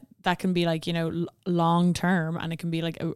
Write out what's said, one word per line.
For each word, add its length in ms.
that 160
can 120
be, 140
like, 200
you 60
know, 180
l-, 160
long 480
term, 420
and 160
it 60
can 120
be, 120
like, 180
a, 160